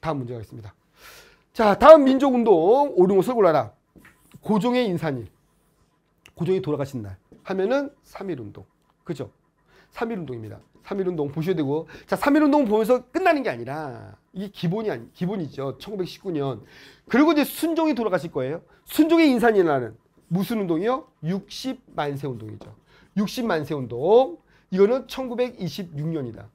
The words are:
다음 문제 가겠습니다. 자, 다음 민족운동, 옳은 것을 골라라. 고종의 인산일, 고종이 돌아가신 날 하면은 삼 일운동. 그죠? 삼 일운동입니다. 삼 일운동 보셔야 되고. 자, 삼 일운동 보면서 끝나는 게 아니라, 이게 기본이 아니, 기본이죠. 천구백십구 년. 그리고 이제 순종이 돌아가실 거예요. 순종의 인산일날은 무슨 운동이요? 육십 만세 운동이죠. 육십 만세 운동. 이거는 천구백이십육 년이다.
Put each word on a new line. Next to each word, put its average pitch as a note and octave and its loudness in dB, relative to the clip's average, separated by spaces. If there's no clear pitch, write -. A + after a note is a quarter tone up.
다음 D#3 -6
문제 A#2+ -10
가겠습니다. A2 -16
자, G#3 2
다음 D4 12
민족운동, B3 4
옳은 F#3 6
것을 F#3+ 2
골라라. D#3 2
고종의 A#3+ 0
인산일, D3+ -4
고종이 F#3 -2
돌아가신 C#3+ -6
날 G2 -14
하면은 A#3 -2
삼 - -14
일운동. G#2+ -12
그죠? C3+ -10
삼 A3+ -8
일운동입니다. A#2+ -10
삼 G3+ -8
일운동 F3 -2
보셔야 D#3+ -2
되고. D#3 -4
자, F#3+ -2
삼 C#4+ 2
일운동 D4 4
보면서 A3 2
끝나는 E4+ 0
게 A3 -4
아니라, A#2+ -10
이게 G3 -10
기본이 G3+ -4
아니, A#2 -10
기본이죠. D3 -8
천구백십구 F#3+ -10
년. C#3 -4
그리고 D4+ 4
이제 D4 2
순종이 D#4+ -2
돌아가실 F#3 -4
거예요. C#3 -8
순종의 D#4+ 4
인산일날은 F3+ 2
무슨 G3+ -2
운동이요? G3+ -2
육십 G3 -8
만세 D3 -6
운동이죠. G#2+ -14
육십 G#3+ -4
만세 D#3+ -2
운동. D#3 0
이거는 A3+ 2
천구백이십육 G3+ -8
년이다. A#2+ -10